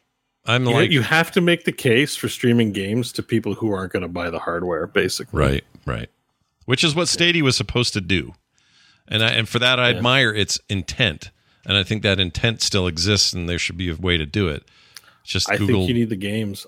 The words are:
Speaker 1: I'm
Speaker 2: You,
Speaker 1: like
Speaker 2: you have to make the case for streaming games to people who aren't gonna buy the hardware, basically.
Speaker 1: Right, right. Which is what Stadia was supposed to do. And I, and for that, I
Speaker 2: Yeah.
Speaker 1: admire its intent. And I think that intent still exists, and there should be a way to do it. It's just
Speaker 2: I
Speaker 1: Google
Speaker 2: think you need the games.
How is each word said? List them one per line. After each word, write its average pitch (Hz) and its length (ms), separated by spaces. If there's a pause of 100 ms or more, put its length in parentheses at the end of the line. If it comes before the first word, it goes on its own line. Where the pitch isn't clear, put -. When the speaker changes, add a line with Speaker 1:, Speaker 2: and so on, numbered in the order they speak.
(460)
Speaker 1:
I'm 123 180
Speaker 2:
You, 123 80
Speaker 1:
like - 160
Speaker 2:
you 139 140
have 160 300
to 190 80
make 170 240
the - 60
case 131 440
for - 120
streaming 117 440
games 101 400
to - 100
people 107 320
who 110 180
aren't 92 220
gonna 92 140
buy 87 240
the 82 80
hardware, 85 480
basically. - 520
Speaker 1:
Right, 69 240 (220)
right. 58 240 (560)
Which 127 180
is 156 120
what 170 120
Stadia 170 360
was 127 120
supposed 120 380
to 104 80
do. 87 320 (720)
And 110 160
I, 113 60
and 113 180
for 120 120
that, 123 200
I 123 120
Speaker 2:
Yeah. 117 60
Speaker 1:
admire 123 360
its 104 340
intent. 95 600 (340)
And 95 140
I 98 60
think 107 180
that 98 180
intent 110 440
still 92 240
exists, 90 460
and 87 140
there 85 120
should - 180
be 90 140
a 78 40
way 87 220
to 78 80
do 90 220
it. 71 160 (600)
It's - 100
just 95 180
Speaker 2:
I 104 60
Speaker 1:
Google 101 240
Speaker 2:
think 92 80
you 127 40
need 117 160
the 107 60
games. 101 520